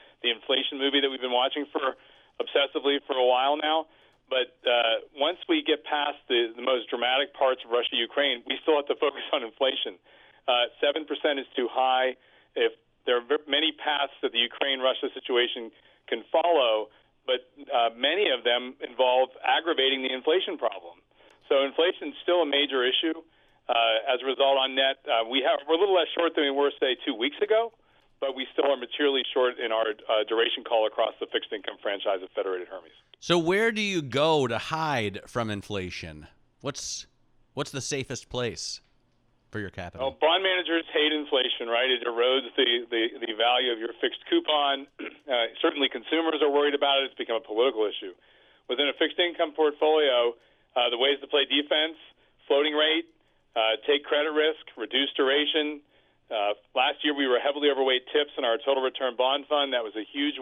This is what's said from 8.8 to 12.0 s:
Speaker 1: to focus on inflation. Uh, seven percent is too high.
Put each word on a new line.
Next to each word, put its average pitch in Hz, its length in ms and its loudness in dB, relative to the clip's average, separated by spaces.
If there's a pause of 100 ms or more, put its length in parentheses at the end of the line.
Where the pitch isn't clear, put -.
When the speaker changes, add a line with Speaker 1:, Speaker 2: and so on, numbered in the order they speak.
Speaker 1:
to 135 140 0
focus - 320 -2
on 139 100 0
inflation. 123 560 -4 (480)
Uh, 120 320 2
seven 147 240 0
percent 143 380 -2
is 127 60 -8 (100)
too 123 100 0
high. 131 480 2 (400)